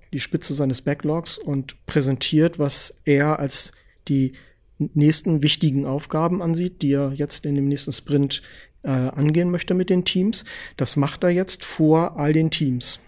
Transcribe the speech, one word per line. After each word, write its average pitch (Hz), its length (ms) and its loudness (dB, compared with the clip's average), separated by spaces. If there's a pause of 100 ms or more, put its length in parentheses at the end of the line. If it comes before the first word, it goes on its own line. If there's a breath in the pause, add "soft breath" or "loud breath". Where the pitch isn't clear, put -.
(140)
die 139 60 -6
Spitze - 340 -4
seines 135 280 -2
Backlogs 151 560 -2
und 139 480 -8
präsentiert, 151 760 2
was - 460 0
er 147 340 2
als - 320 0 (360 soft breath)
die 135 260 0 (440 loud breath)
nächsten 151 640 2
wichtigen 139 440 0
Aufgaben 160 560 -2
ansieht, 170 400 -2
die 139 120 2
er 139 200 0
jetzt 143 320 -4
in 143 100 -2
dem 139 120 0
nächsten 139 260 0
Sprint, 143 480 0 (420 loud breath)
äh, - 60 -4
angehen 147 600 0
möchte 175 240 -2
mit 180 160 0
den 185 160 2
Teams. 190 400 0 (320 loud breath)
Das - 180 0
macht 143 280 0
er 180 60 4
jetzt 180 340 0
vor 160 560 2
all 151 140 2
den 160 180 2
Teams. 127 560 -2